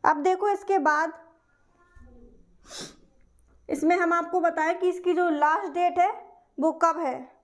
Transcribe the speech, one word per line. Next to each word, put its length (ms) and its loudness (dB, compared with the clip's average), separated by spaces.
अब 200 2
देखो, 260 0
इसके 300 0
बाद 340 0
इसमें 280 2
हम 160 2
आपको 280 0
बताएं 360 0
कि 120 0
इसकी 240 -2
जो 180 2
last 420 0
date 260 0
है, 120 4
वो 220 2
कब 200 2
है। 180 -4